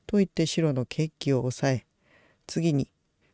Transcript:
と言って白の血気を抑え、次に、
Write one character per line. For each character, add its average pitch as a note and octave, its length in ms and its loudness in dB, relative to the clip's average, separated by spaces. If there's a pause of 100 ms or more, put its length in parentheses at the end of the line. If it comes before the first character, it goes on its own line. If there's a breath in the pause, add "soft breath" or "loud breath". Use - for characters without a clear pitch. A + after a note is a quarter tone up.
と G#3 100 0
言 G3+ 80 4
っ - 40 -6
て E3 180 0
白 D#3+ 260 0
の B2+ 140 -2
血 D#3 320 -4
気 C#3+ 120 0
を B2+ 100 2
抑 B2+ 320 0
え、 B2 120 -4 (640 soft breath)
次 E3 260 0
に、 C#3 180 -2 (420)